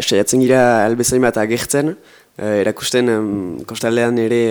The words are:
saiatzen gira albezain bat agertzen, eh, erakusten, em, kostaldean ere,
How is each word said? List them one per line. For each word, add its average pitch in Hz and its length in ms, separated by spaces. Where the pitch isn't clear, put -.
saiatzen 107 400
gira 123 420
albezain 120 380
bat 117 160
agertzen, 131 580
eh, 104 220
erakusten, 110 480
em, 101 560
kostaldean 117 560
ere, 117 320